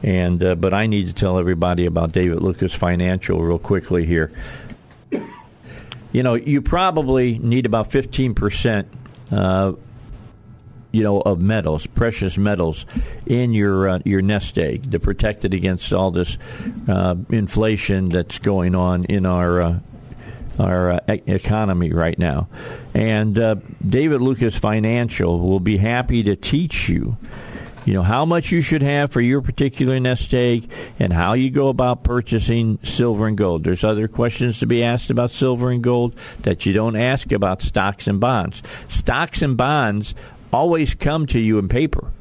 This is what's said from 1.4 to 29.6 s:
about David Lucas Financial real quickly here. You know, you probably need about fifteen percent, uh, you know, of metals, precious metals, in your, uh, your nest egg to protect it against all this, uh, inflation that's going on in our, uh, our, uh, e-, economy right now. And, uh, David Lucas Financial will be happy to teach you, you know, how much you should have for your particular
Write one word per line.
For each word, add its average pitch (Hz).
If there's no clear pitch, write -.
about 82
David 87
Lucas 92
Financial 90
real 82
quickly 87
here. 80
You 127
know, 127
you 139
probably 135
need 117
about 110
fifteen 127
percent, 101
uh, 95
you 110
know, 101
of 95
metals, 87
precious 98
metals, 92
in 120
your, 98
uh, 92
your 98
nest 98
egg 87
to 82
protect 104
it 95
against 92
all 92
this, 87
uh, 92
inflation 101
that's 85
going 92
on 90
in 95
our, 90
uh, 87
our, 90
uh, 87
e-, 104
economy 95
right 82
now. 85
And, 110
uh, 110
David 135
Lucas 120
Financial 107
will 92
be 101
happy 120
to 101
teach -
you, -
you -
know, 95
how 117
much 170
you 170
should 151
have 143
for 120
your 131
particular 131